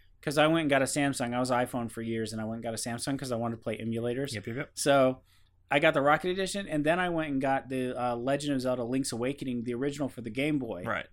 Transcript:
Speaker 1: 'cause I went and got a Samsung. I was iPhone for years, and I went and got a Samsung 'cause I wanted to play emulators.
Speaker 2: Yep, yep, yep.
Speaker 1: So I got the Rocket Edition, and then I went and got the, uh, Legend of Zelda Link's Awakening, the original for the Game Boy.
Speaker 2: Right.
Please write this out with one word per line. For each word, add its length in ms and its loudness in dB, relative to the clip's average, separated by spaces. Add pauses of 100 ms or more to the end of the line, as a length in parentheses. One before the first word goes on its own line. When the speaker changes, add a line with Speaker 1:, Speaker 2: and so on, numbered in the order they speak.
(220)
Speaker 1:
'cause 160 -4
I 100 8
went 140 4
and 80 0
got 120 6
a 40 2
Samsung. 480 0
I 60 0
was 120 0
iPhone 400 0
for 100 -10
years, 320 -2
and 80 -4
I 40 -4
went 120 -4
and 60 -8
got 100 -4
a 40 -6
Samsung 400 -4
'cause 140 -6
I 40 0
wanted 220 -2
to 60 -16
play 140 -2
emulators. 560 -2
Speaker 2:
Yep, 140 -8
yep, 100 -4
yep. 160 -8
Speaker 1:
So 480 4 (500)
I 80 4
got 140 6
the 80 2
Rocket 300 4
Edition, 360 -4
and 180 -2
then 140 4
I 100 0
went 220 -2
and 100 -2
got 280 0
the, 300 -2
uh, 160 0
Legend 380 0
of 80 0
Zelda 220 0
Link's 280 -2
Awakening, 520 -2
the 100 -4
original 360 -2
for 120 -12
the 80 -8
Game 300 0
Boy. 260 -6
Speaker 2:
Right. 280 -2